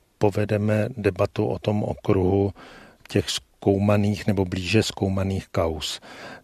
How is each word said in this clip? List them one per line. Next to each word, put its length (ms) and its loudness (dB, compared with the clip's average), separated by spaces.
povedeme 720 0
debatu 480 0
o 140 -4
tom 240 0
okruhu 680 2
těch 200 -2
zkoumaných 1000 0
nebo 180 2
blíže 380 0
zkoumaných 640 -2
kauz. 520 -2